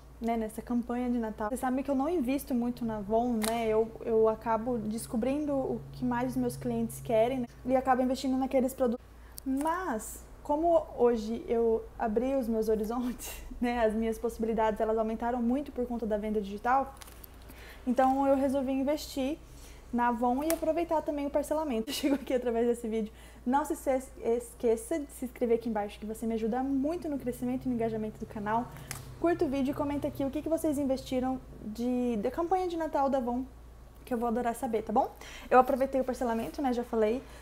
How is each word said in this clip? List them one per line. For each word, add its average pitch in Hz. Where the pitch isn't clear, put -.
né, 226
nessa 220
campanha 240
de 240
Natal. 214
Vocês 233
sabem 254
que 285
eu 277
não 269
invisto 277
muito 240
na 220
Avon, 226
né? 233
Eu, 220
eu 220
acabo 226
descobrindo 254
o 254
que -
mais 247
os 247
meus 240
clientes 233
querem, 247
né? 240
E 254
acabo 262
investindo 262
naqueles 262
produtos. 247
Mas, 285
como 320
hoje 233
eu 226
abri 240
os 254
meus 220
horizontes, 226
<laughs> -
né, 240
as 214
minhas 226
possibilidades, 226
elas 220
aumentaram 226
muito 247
por 247
conta 233
da 214
venda 214
digital, 240
então 262
eu 277
resolvi 269
investir 277
na 240
Avon 247
e 330
aproveitar 320
também 294
o 285
parcelamento. 294
<laughs> -
Chegou 277
aqui 269
através 240
desse 240
vídeo. 220
Não 269
se 320
esque-, 262
esqueça 240
de 285
se -
inscrever 240
aqui 233
embaixo, 208
que -
você 220
me 226
ajuda 226
muito 277
no 285
crescimento 247
e 254
no 254
engajamento 220
do 214
canal. 220
Curta 339
o -
vídeo 269
e 285
comenta 285
aqui -
o 269
que 294
que 320
vocês 311
investiram 262
de, 240
da 220
campanha 359
de 339
Natal 311
da 269
Avon, 247
que -
eu 240
vou 240
adorar 233
saber, 226
tá 220
bom? 269
Eu 247
aproveitei 262
o 254
parcelamento, 240
né, 254
já 240
falei, 226